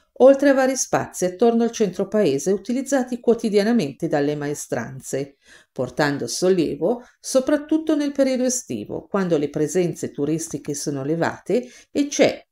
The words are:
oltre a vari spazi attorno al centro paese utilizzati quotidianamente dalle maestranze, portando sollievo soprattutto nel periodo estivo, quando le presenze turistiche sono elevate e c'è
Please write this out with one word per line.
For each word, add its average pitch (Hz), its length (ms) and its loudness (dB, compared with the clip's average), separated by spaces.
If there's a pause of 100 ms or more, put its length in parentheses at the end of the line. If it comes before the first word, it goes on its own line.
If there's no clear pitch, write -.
(180)
oltre 277 320 8
a 269 40 6
vari 262 220 2
spazi - 500 -2
attorno 233 380 2
al 226 80 0
centro 196 360 -2
paese 185 440 0
utilizzati 247 680 -2
quotidianamente 214 880 0
dalle 147 280 0
maestranze, 139 1000 -6 (340)
portando 139 560 -2
sollievo 175 760 0 (180)
soprattutto 302 760 0
nel 294 160 -2
periodo 262 320 0
estivo, - 640 -6
quando 180 320 0
le 147 100 -2
presenze 151 600 -2
turistiche 147 640 -4
sono 139 260 -6
elevate 165 680 -2 (240)
e 285 160 0
c'è - 440 0